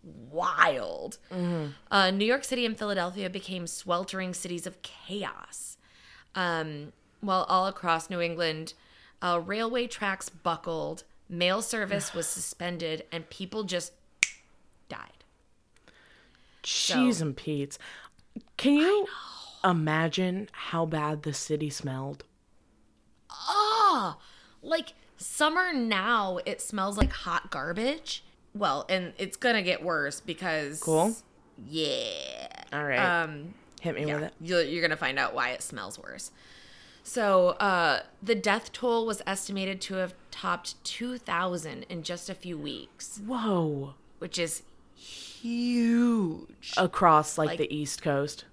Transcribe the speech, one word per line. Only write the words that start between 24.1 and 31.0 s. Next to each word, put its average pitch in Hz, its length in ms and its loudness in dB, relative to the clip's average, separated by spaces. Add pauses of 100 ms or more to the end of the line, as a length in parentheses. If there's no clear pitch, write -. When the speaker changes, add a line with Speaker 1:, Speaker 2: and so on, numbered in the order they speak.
Speaker 1:
like, 330 320 -2 (240)
summer 349 540 2
now, 214 720 2
it - 160 -6
smells 202 360 -2
like 262 160 4
hot - 360 -4
garbage. 214 760 -4 (320)
Well, 156 340 0
and 180 300 0
it's 190 180 -6
gonna 226 240 4
get 175 220 0
worse 151 380 0
because 156 580 -4
Speaker 2:
Cool. 165 360 4 (540)